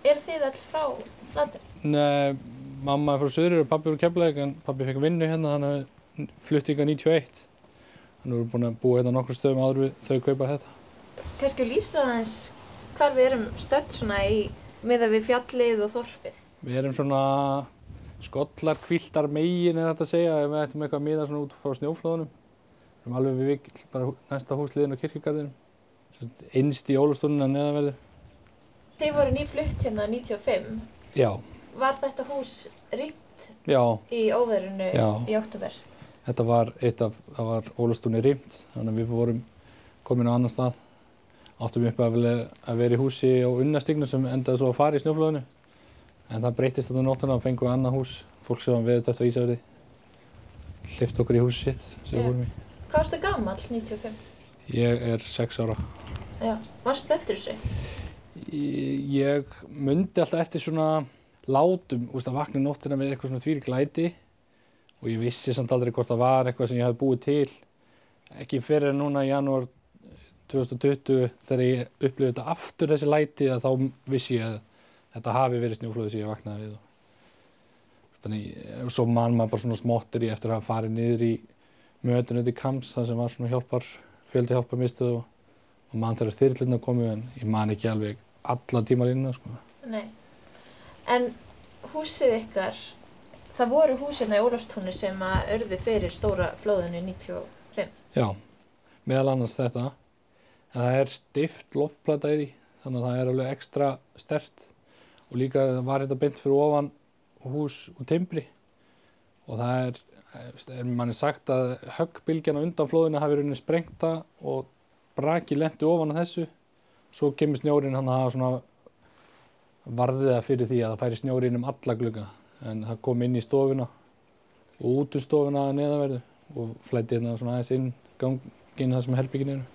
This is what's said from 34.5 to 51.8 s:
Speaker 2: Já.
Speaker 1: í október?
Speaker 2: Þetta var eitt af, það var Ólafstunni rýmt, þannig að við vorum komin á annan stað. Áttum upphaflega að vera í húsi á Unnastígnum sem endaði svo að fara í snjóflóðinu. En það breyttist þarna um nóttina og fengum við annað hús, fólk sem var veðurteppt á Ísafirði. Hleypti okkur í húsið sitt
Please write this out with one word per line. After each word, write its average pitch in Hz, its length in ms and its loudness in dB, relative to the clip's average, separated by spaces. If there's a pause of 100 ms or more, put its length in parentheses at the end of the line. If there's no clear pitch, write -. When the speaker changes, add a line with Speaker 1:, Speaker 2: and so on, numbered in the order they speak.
Speaker 2:
Já. 110 140 4 (200)
Speaker 1:
í 214 120 0
október? 214 360 -10 (480)
Speaker 2:
Þetta 123 240 0
var 117 320 4
eitt 117 240 0
af, 110 140 -2 (180)
það 113 140 -4
var 113 260 -4
Ólafstunni 117 480 2
rýmt, - 380 2 (140)
þannig 113 180 -2
að 113 80 0
við 117 100 -2
vorum 117 320 0 (640)
komin 123 220 4
á 120 80 4
annan 123 160 2
stað. 127 240 0 (840)
Áttum 120 260 0
upphaflega 117 580 2 (220)
að 117 100 0
vera 120 160 6
í 117 60 2
húsi 131 280 2 (140)
á 123 60 4
Unnastígnum 143 600 2
sem 131 200 0
endaði 131 320 0
svo 127 100 4
að 123 80 -2
fara 147 200 4
í 139 40 -8
snjóflóðinu. 156 400 2 (920)
En 113 120 -2
það 120 120 0
breyttist 135 320 0
þarna 127 140 0
um 131 60 2
nóttina 135 280 0
og 113 60 -2
fengum 127 240 0
við 123 80 2
annað 131 220 2
hús, 131 160 -4 (340)
fólk - 160 -4
sem 127 100 4
var 117 140 2
veðurteppt 120 340 2
á 120 60 4
Ísafirði. 120 300 2 (1400)
Hleypti - 280 0
okkur 120 140 4
í 120 60 6
húsið 123 300 0
sitt - 360 -14